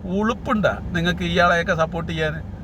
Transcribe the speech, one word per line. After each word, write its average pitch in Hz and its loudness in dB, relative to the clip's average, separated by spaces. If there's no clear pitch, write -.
ഉളുപ്പുണ്ടാ 202 0
നിങ്ങൾക്ക് 175 -2
ഇയാളെയൊക്കെ 175 4
സപ്പോർട്ട് 160 -2
ചെയ്യാൻ? 156 -2